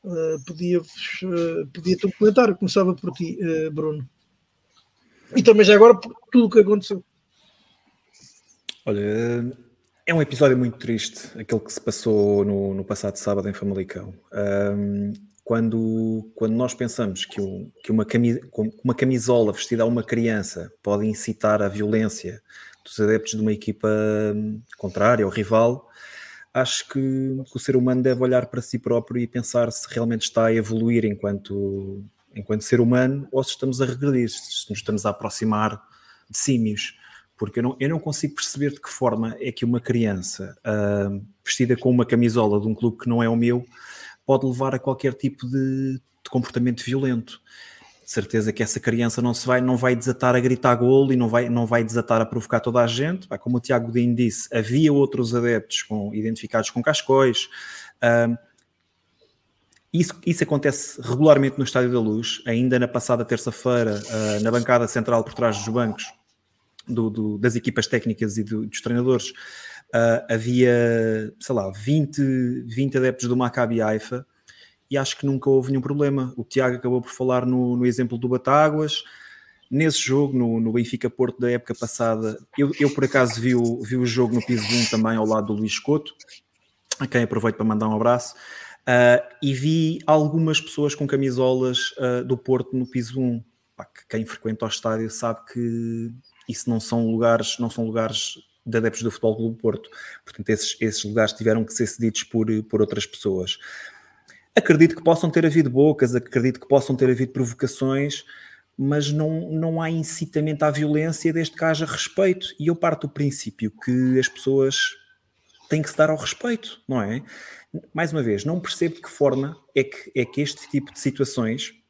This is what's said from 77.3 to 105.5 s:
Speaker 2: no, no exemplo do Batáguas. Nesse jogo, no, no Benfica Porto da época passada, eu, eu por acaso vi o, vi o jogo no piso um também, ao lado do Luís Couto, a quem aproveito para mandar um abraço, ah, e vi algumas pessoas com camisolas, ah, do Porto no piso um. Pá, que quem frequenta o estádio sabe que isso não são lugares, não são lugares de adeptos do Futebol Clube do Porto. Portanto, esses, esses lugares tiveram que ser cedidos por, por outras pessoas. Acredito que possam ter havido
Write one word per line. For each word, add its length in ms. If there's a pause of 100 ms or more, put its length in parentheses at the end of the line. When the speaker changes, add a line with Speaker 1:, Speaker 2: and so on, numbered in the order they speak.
Speaker 2:
no, 320
no 80
exemplo 320
do 100
Batáguas. 800 (640)
Nesse 280
jogo, 380
no, 240
no 120
Benfica 380
Porto 280
da 120
época 240
passada, 640 (180)
eu, 240
eu 140
por 100
acaso 340
vi 160
o, 280
vi 140
o 100
jogo 280
no 100
piso 200 (100)
um 120
também, 280
ao 120
lado 220
do 120
Luís 180
Couto, 360 (840)
a 80
quem 160
aproveito 340
para 100
mandar 200
um 80
abraço, 400 (520)
ah, 360 (200)
e 100
vi 540
algumas 520
pessoas 360
com 120
camisolas, 920
ah, 240
do 160
Porto 360
no 120
piso 340
um. 240 (320)
Pá, 80
que 240
quem 160
frequenta 400
o 40
estádio 420
sabe 300 (120)
que 580 (380)
isso 220
não 100
são 300
lugares, 480
não 100
são 160
lugares 540 (260)
de 140
adeptos 240
do 80
Futebol 260
Clube 200
do 40
Porto. 300 (340)
Portanto, 240
esses, 320
esses 240
lugares 300
tiveram 280
que 120
ser 120
cedidos 360
por, 240 (180)
por 160
outras 240
pessoas. 540 (960)
Acredito 400
que 80
possam 260
ter 160
havido 240